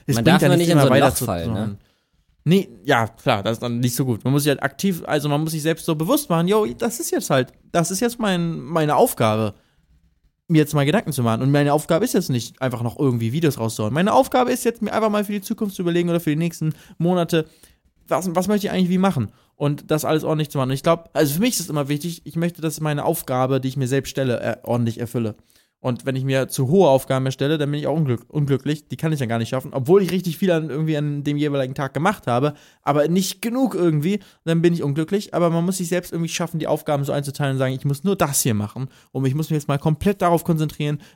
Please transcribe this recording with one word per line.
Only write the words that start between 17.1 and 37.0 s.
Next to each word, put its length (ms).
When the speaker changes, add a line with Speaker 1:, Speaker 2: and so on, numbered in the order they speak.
Speaker 1:
was, 260
was 140
möchte 200
ich 40
eigentlich 180
wie 80
machen? 340
Und 340
das 140
alles 180
ordentlich 260
zu 80
machen. 120
Und 60
ich 80
glaub, 280
also 220
für 80
mich 140
ist 60
es 80
immer 200
wichtig, 340
ich 140
möchte, 240
dass 180
meine 240
Aufgabe, 560
die 80
ich 80
mir 120
selbst 240
stelle, 280
äh, 240
ordentlich 380
erfülle. 340
Und 280
wenn 80
ich 80
mir 240
zu 220
hohe 200
Aufgaben 380
erstelle, 320
dann 100
bin 100
ich 60
auch 100
unglück-, 340
unglücklich. 580
Die 100
kann 160
ich 60
dann 100
gar 80
nicht 120
schaffen, 240
obwohl 280
ich 100
richtig 280
viel 120
an, 200
irgendwie 260
an 260
dem 140
jeweiligen 380
Tag 180
gemacht 320
habe, 300
aber 260
nicht 360
genug 320
irgendwie, 440
dann 200
bin 100
ich 80
unglücklich. 540
Aber 160
man 120
muss 140
sich 100
selbst 240
irgendwie 220
schaffen, 240
die 80
Aufgaben 380